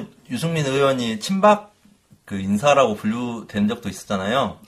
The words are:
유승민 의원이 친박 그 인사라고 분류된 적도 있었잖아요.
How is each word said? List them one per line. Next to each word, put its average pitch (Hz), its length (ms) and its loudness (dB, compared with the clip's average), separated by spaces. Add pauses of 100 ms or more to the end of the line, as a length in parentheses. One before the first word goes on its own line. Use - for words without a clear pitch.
(320)
유승민 156 340 -2
의원이 131 540 0
친박 202 540 2 (500)
그 98 160 -8
인사라고 107 560 2
분류된 107 720 -4
적도 110 220 -4
있었잖아요. 101 800 -4